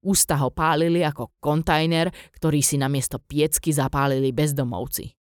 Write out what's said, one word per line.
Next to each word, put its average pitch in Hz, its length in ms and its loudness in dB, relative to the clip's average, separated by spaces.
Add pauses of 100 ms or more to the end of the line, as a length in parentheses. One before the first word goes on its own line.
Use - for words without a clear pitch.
Ústa 180 340 2
ho 131 140 0
pálili 165 500 2
ako 147 380 -4
kontajner, 165 720 0 (180)
ktorý 151 300 0
si 143 160 0
namiesto 135 420 -2
piecky 151 540 -2
zapálili 135 580 0
bezdomovci. 131 800 -4 (120)